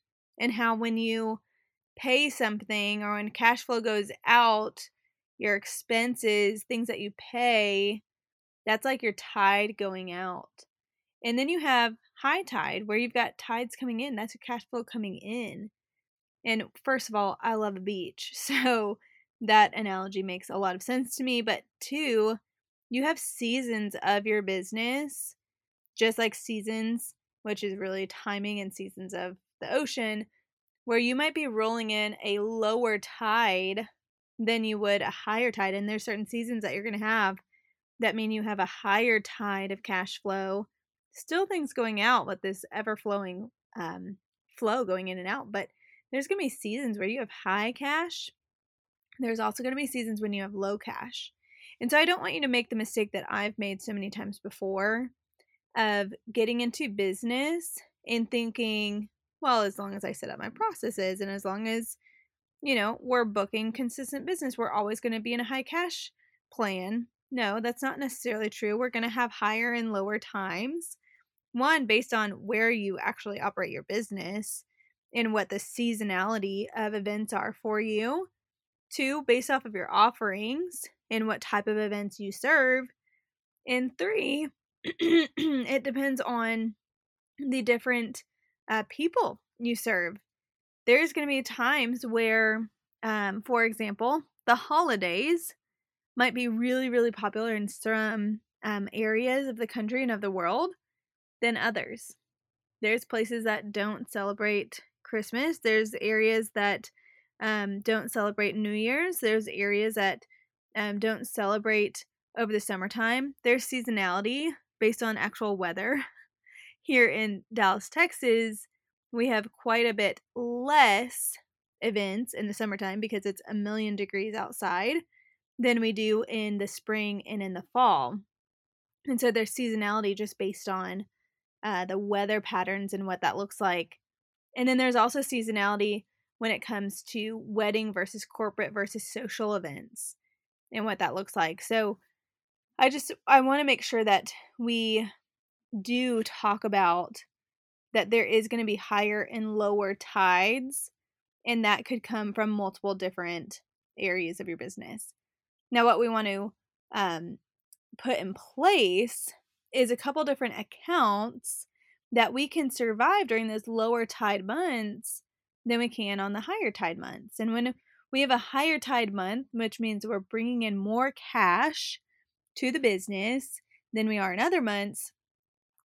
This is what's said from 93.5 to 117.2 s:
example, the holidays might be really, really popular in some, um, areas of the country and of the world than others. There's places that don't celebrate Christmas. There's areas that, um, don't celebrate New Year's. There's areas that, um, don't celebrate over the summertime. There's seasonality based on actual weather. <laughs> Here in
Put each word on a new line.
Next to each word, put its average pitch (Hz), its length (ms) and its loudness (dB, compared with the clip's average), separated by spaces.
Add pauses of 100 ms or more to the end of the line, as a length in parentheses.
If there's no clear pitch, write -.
example, 226 580 0 (240)
the 240 80 8
holidays 269 1000 2 (640)
might 247 180 4
be 247 140 0
really, 247 400 0
really 240 240 4
popular 214 420 -2
in 208 140 -2
some, 214 720 -2 (240)
um, 208 280 -2
areas 240 540 2
of 247 100 -4
the 226 100 -4
country 240 360 -2
and 247 80 0
of 214 100 -2
the 208 100 -2
world 196 440 0 (640)
than 233 160 2
others. 214 600 -4 (640)
There's 220 240 2
places 233 400 -2
that 214 280 -2
don't 208 380 -4
celebrate 208 680 -2 (220)
Christmas. 247 560 -2
There's 220 420 2
areas 220 540 2
that, 202 360 0 (500)
um, 208 400 -2
don't 220 300 0
celebrate 208 460 0
New 214 160 0
Year's. 277 460 0
There's 220 280 2
areas 202 480 0
that, 190 300 0 (540)
um, 208 200 -2
don't 220 280 0
celebrate 214 800 0 (320)
over 226 160 0
the 214 80 2
summertime. 226 800 -2
There's 240 240 4
seasonality 220 840 0 (280)
based 220 240 2
on 220 140 -2
actual 208 400 -2
weather. 190 480 0 (360)
<laughs> - 420 -20
Here 247 260 6
in 208 340 -2 (100)